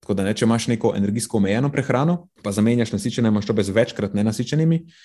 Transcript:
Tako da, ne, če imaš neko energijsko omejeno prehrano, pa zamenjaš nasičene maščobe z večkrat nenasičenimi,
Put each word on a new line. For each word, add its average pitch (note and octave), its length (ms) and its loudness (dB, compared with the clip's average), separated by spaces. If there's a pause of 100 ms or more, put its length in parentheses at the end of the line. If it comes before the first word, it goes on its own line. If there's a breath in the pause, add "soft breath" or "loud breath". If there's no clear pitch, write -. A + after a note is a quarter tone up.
Tako G#2+ 160 -2
da, G2 80 0
ne, G#2 80 -2
če A#2+ 120 0
imaš A#2 240 0
neko A2+ 280 0
energijsko G#2 400 -2
omejeno G#2+ 320 2
prehrano, D3 580 0 (140)
pa G#2 120 -4
zamenjaš A2+ 400 2
nasičene A2 400 0
maščobe G#2 320 0
z G2 80 -4
večkrat G#2+ 440 0
nenasičenimi, D3 640 0 (240 loud breath)